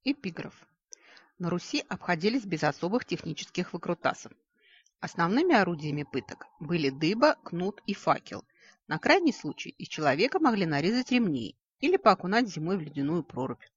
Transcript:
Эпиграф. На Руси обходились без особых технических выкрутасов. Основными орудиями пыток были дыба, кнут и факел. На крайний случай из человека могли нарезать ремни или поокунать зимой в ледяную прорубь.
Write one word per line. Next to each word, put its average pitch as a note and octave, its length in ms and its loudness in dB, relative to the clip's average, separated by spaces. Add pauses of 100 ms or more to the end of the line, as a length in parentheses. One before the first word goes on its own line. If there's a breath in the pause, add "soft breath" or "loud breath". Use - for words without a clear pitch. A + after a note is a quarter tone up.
Эпиграф. - 600 -6 (720 loud breath)
На E3+ 100 -4
Руси F3+ 380 -2
обходились G3 560 -2
без D#3 220 -2
особых F3+ 400 0
технических - 680 -6
выкрутасов. - 600 -4 (680 soft breath)
Основными G#3+ 560 2
орудиями D#3 480 2
пыток - 420 -8 (140)
были D#3 300 0
дыба, G3 560 2
кнут F3+ 400 -6
и G3 80 -4
факел. - 500 -2 (440 soft breath)
На D#3 120 -4
крайний D#4+ 320 4
случай - 380 -8
из - 180 -14
человека D#3 520 2
могли A3+ 260 4
нарезать E3 460 0
ремни D#3+ 460 0 (220)
или F4 160 2
поокунать G#3+ 540 4
зимой E3 280 -2
в E3+ 40 -4
ледяную D3 420 -2
прорубь. B2+ 400 -6 (140)